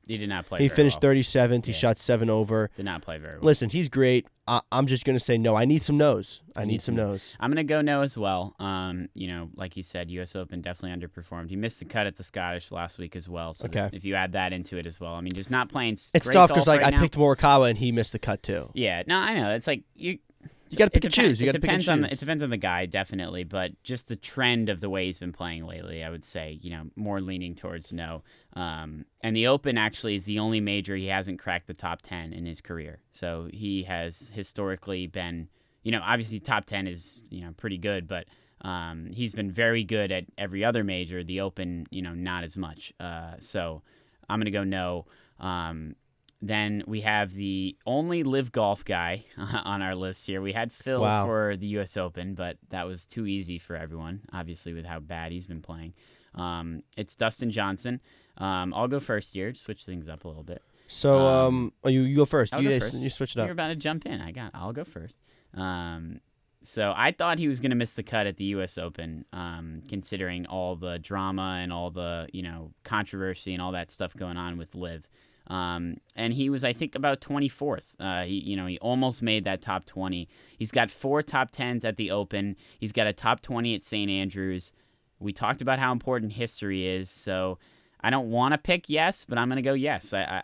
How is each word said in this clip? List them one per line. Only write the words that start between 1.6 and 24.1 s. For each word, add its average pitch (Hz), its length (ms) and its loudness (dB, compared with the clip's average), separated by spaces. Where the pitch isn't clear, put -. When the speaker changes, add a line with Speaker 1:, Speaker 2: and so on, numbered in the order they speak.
Speaker 2:
He 120 60 -2
Speaker 1:
Yeah. - 60 -2
Speaker 2:
shot 113 200 4
seven 113 320 4
over. 110 460 4
Speaker 1:
Did 98 80 -6
not 85 180 -6
play 80 160 -10
very 76 200 -14
well. 135 80 2
Speaker 2:
Listen, 143 220 8
he's 147 200 0
great. 127 400 6
I, 120 140 4
I'm 135 160 4
just 127 180 2
gonna 131 140 4
say 120 200 4
no. 113 180 6
I 113 80 6
need 147 180 6
some 147 160 2
no's. 131 440 4
I 107 100 -4
need 110 160 0
some 120 140 -2
Speaker 1:
Mm-hmm. 110 140 2
Speaker 2:
no's. - 320 -6
Speaker 1:
I'm 117 100 0
gonna 156 140 0
go 151 160 2
no 143 220 4
as 139 140 -2
well. 95 440 -2
Um, 92 540 -4
you 95 120 -8
know, 85 300 -8
like 92 200 -8
you 92 60 -8
said, 87 300 -8
U 90 100 -6
S 90 140 -10
Open 90 240 -8
definitely 90 360 -8
underperformed. 85 420 -12
He 95 60 -6
missed 113 240 -4
the - 60 -12
cut 107 200 0
at 95 120 -4
the - 60 -14
Scottish 87 460 -6
last 85 280 -8
week 90 180 -10
as 87 120 -10
well. 82 240 -8
So - 120 -10
Speaker 2:
Okay. 101 280 -2
Speaker 1:
if 92 120 -12
you 98 100 -2
add 92 200 2
that 92 180 0
into 90 260 -6
it 82 80 -8
as 85 140 -12
well, 85 140 -8
I 87 80 -8
mean, 90 120 -4
just 95 160 -8
not 127 180 2
playing 120 260 -2
s-, - 200 -8
Speaker 2:
It's 165 120 6
Speaker 1:
great 127 80 4
Speaker 2:
tough 175 160 12
'cause, 156 80 6
Speaker 1:
golf 147 100 6
Speaker 2:
like, 147 140 8
Speaker 1:
right 139 100 8
Speaker 2:
I 143 40 4
Speaker 1:
now. 170 60 10
Speaker 2:
picked 165 160 4
Morikawa 139 500 10
and 110 100 4
he 123 120 2
missed 117 220 2
the 113 80 -4
cut - 240 -2
too. 85 300 -4
Speaker 1:
Yeah, 90 340 0
no, 175 80 4
I 214 180 2
know. 113 160 4
It's 113 160 0
like 139 160 0
you 175 220 -6
Speaker 2:
You - 80 0
gotta 214 100 10
Speaker 1:
it - 60 2
Speaker 2:
pick - 100 8
and 160 80 2
Speaker 1:
depen-, - 40 6
Speaker 2:
choose. 113 120 6
You 123 40 4
Speaker 1:
it 135 80 6
Speaker 2:
gotta 156 80 2
pick 196 100 4
and 185 120 6
Speaker 1:
depends 175 60 2
on 156 120 6
the, 143 80 2
Speaker 2:
choose. 139 100 -2
Speaker 1:
it - 20 -12
depends 147 220 0
on 143 80 0
the 117 60 0
guy, 92 300 0
definitely, 90 580 -2
but 90 280 -4
just 127 240 -6
the 117 80 -6